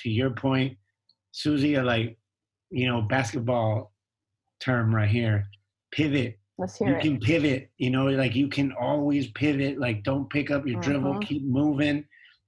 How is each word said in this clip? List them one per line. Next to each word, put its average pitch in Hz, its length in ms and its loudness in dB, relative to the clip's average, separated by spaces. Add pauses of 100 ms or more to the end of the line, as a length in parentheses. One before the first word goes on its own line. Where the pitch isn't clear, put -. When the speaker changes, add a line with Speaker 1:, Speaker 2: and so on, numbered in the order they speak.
Speaker 1:
to 117 60 -4
your 127 220 0
point, 131 460 -2 (540)
Susie, 147 460 0
like, 117 420 0 (500)
you 127 180 -2
know, 120 140 0
basketball 117 920 -2 (680)
term 117 340 2
right 107 160 2
here, 107 360 2 (460)
pivot. 139 480 0 (180)
Speaker 2:
Let's 185 200 -6
hear 208 120 0
Speaker 1:
You 294 80 2
Speaker 2:
it. 151 60 -4
Speaker 1:
can 143 160 0
pivot, 139 580 0
you 127 140 0
know, 135 160 2
like, 135 280 0
you 139 140 2
can 139 240 -2
always 143 580 0
pivot. 139 480 0
Like, 113 240 -2
don't 135 260 -2
pick 143 220 -2
up 143 160 0
your 117 120 -2
dribble, 139 340 0
Speaker 2:
Mm-hmm. 208 140 -4
Speaker 1:
keep 147 180 -2
moving, 147 600 2 (420)